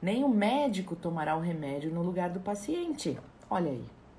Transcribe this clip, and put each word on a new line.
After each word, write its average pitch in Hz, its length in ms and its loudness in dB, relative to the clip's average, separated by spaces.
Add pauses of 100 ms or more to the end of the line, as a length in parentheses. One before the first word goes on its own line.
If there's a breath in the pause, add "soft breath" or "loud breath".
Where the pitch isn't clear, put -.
Nem 214 220 2
o 285 60 4
médico 214 680 2
tomará 160 400 0
o - 20 2
remédio 156 520 -2
no 170 120 -2
lugar 180 260 0
do 185 120 -4
paciente. 208 760 -2 (320)
Olha 175 220 0
aí. 117 140 -6 (340)